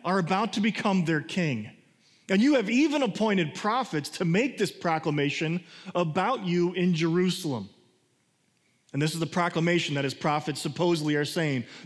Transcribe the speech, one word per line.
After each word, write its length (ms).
are 160
about 320
to 80
become 460
their 160
king. 480
And 120
you 140
have 160
even 320
appointed 520
prophets 560
to 140
make 340
this 120
proclamation 920
about 520
you 300
in 200
Jerusalem." 760
And 100
this 100
is 80
the 60
proclamation 680
that 80
his 100
prophets 440
supposedly 580
are 100
saying. 380